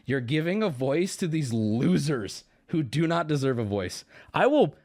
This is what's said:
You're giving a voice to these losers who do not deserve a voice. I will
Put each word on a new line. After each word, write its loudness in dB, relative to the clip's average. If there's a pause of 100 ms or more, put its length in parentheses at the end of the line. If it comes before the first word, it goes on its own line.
You're -2
giving -2
a 0
voice -2
to -2
these -2
losers 0 (240)
who -2
do -2
not 0
deserve 0
a 0
voice. -4 (280)
I 4
will 4